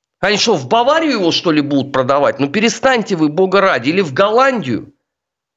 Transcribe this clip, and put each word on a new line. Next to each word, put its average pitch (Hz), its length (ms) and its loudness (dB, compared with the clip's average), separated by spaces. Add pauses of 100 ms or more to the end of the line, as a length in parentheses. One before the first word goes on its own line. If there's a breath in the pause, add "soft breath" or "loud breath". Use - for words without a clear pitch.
(200)
Они 196 180 0
что, 220 160 0
в 127 140 -4
Баварию 277 440 2
его, 190 180 0
что 165 220 -2
ли, 151 80 2
будут 139 320 -2
продавать? 131 480 0
Ну, 139 80 0
перестаньте 214 680 0
вы, 156 140 0
бога 190 320 0
ради, 147 300 0
или 185 100 0
в 147 140 -4
Голландию. 208 800 0 (640)